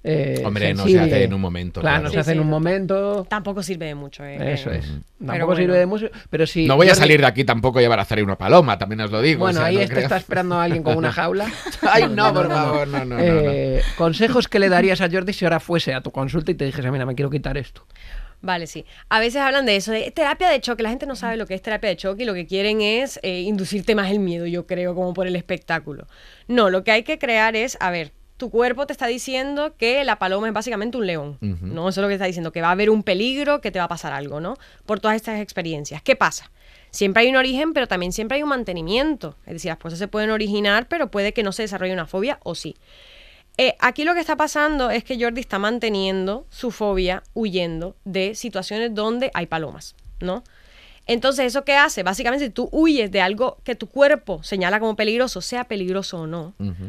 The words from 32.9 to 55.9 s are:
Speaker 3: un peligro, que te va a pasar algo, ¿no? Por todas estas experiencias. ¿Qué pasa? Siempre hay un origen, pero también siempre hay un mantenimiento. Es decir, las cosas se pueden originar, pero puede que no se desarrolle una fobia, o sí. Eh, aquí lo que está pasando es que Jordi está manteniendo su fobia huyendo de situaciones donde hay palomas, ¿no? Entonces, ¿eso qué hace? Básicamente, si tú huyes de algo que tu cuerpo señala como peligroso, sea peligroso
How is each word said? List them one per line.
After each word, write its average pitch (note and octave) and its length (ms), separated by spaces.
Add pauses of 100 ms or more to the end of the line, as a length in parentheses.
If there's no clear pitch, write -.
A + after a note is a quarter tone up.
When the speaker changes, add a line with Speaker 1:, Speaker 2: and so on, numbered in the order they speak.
Speaker 3:
un G#3+ 120
peligro, C4 580
que G3+ 120
te F#3 80
va E3+ 60
a - 20
pasar E3 240
algo, C#3+ 280
¿no? F#3+ 140 (320)
Por G#3 140
todas A3 160
estas A3 240
experiencias. D#3 600
¿Qué C4 120
pasa? - 380 (400)
Siempre G3+ 320
hay C4 60
un C4+ 60
origen, C4 360
pero C4 160
también F3+ 240
siempre A3+ 240
hay D4 80
un D4 60
mantenimiento. A3 840 (120)
Es - 80
decir, E3 160
las D#3+ 80
cosas E3 200
se G3+ 80
pueden G#3+ 240
originar, G#3 560
pero D#4 240
puede G3+ 220
que A3+ 100
no G3 80
se A3 120
desarrolle F#3+ 300
una E3+ 140
fobia, A#3+ 380
o F3 100
sí. - 220 (840)
Eh, B3+ 200
aquí B3 240
lo E4+ 100
que F4 60
está D#4 160
pasando D4 540
es A3 120
que B3+ 180
Jordi A#3 200
está G#3 180
manteniendo G3+ 880
su - 220
fobia F#3+ 540 (100)
huyendo F3+ 680
de G3 320
situaciones G#3+ 580
donde A3+ 400
hay E3+ 120
palomas, D3+ 500 (240)
¿no? F#3 240 (600)
Entonces, B3+ 400
¿eso C#4 180
qué C#4+ 100
hace? C#4+ 280
Básicamente, A#3 440
si G#3+ 40
tú - 200
huyes C#4+ 400
de G3 120
algo G#3 420
que B3 100
tu - 140
cuerpo C#4 540
señala F#3+ 360
como A3 160
peligroso, A3 460
sea B3 240
peligroso F#3 560